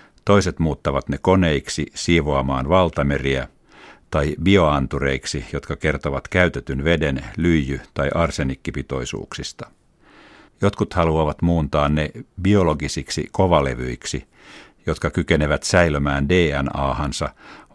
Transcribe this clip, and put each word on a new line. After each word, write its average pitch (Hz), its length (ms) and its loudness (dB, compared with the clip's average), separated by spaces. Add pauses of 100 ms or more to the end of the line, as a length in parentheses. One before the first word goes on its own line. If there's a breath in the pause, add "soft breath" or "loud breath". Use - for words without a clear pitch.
(240 loud breath)
Toiset 92 340 2
muuttavat 71 500 -2
ne 69 140 -4
koneiksi 82 720 2
siivoamaan 69 720 0
valtameriä 69 800 0 (600 loud breath)
tai 73 320 0
bioantureiksi, 71 1080 2
jotka 73 240 -8
kertovat 73 520 -4
käytetyn 71 560 0
veden 76 400 0 (120)
lyijy- 76 440 0 (140)
tai 69 200 -2
arsenikkipitoisuuksista. 67 1600 -6 (920 loud breath)
Jotkut 101 320 0
haluavat 80 480 2
muuntaa 80 460 2
ne 76 220 0 (320)
biologisiksi 78 880 0
kovalevyiksi, 65 920 0 (640 loud breath)
jotka 78 240 -2
kykenevät 76 520 0
säilömään 71 640 2
D 78 340 2
N 67 140 -6
A-hansa 69 520 -4 (460 loud breath)